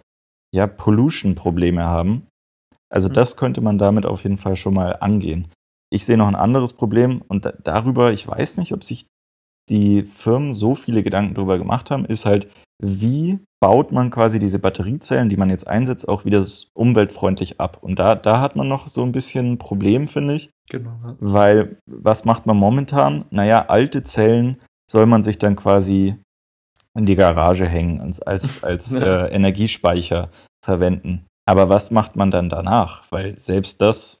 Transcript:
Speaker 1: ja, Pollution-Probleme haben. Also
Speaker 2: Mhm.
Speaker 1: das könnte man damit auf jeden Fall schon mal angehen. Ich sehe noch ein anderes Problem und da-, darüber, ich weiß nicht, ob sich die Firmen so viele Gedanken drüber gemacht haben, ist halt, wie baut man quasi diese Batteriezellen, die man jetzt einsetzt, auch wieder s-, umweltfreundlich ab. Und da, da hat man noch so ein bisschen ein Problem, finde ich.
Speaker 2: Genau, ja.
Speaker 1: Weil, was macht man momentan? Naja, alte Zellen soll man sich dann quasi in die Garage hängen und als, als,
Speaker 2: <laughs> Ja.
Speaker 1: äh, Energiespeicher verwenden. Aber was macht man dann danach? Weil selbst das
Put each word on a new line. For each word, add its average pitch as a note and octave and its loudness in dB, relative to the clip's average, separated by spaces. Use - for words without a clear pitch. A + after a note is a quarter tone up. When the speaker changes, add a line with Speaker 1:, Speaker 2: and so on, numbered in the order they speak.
Speaker 1:
ja, F#2+ 2
Pollution-Probleme F2+ 0
haben. F2 -2
Also F#2+ 0
Speaker 2:
Mhm. - -4
Speaker 1:
das A#2+ 0
könnte B2 -4
man G#2+ 0
damit G2+ 2
auf - -6
jeden G2 -2
Fall F#2+ -4
schon G2 -4
mal F2+ -2
angehen. F2+ -4
Ich G2+ -4
sehe A#2 2
noch G#2 4
ein G2 0
anderes B2 0
Problem A#2+ 0
und G2 -4
da-, - -8
darüber, A#2+ 0
ich - -8
weiß - -6
nicht, F3 -6
ob G3 -10
sich - -12
die G2+ 2
Firmen B2+ -2
so G#2+ 0
viele A2 -2
Gedanken G2 -2
drüber F#2+ -2
gemacht - -4
haben, C#3 -4
ist A2+ -6
halt, G2+ 0
wie B2+ -2
baut A#2+ 4
man B2 0
quasi A2+ 2
diese G2 0
Batteriezellen, A2 -2
die G2+ -2
man F#2+ 0
jetzt F2+ -4
einsetzt, B2 -4
auch G2 -2
wieder G2 2
s-, - -6
umweltfreundlich G2+ 0
ab. - -8
Und F#2 -6
da, G2+ 4
da A2 2
hat C#3 -2
man C#3 -2
noch C3+ -6
so B2 -4
ein B2 -4
bisschen B2+ -4
ein A#2 -6
Problem, G#2 0
finde C#3+ -2
ich. D3+ -8
Speaker 2:
Genau, A#2 -12
ja. A#2+ -14
Speaker 1:
Weil, G#2 4
was E2 -2
macht A2+ 2
man A2 2
momentan? C#3 2
Naja, G#2+ 2
alte C3+ 0
Zellen A#2+ 0
soll A2 6
man A#2 6
sich G#2 -2
dann G#2 2
quasi G2 2
in G#2+ 0
die G2 4
Garage F2+ 4
hängen E2+ -2
und F2 -10
als, G2 -6
als, F2+ -6
Speaker 2:
<laughs> C3 -6
Ja. F#2 0
Speaker 1:
äh, - -6
Energiespeicher F2+ -2
verwenden. F2+ -2
Aber F#2+ 4
was G2+ 2
macht A2 0
man G2 0
dann F2 0
danach? F2+ -2
Weil G2 -8
selbst - -4
das - 0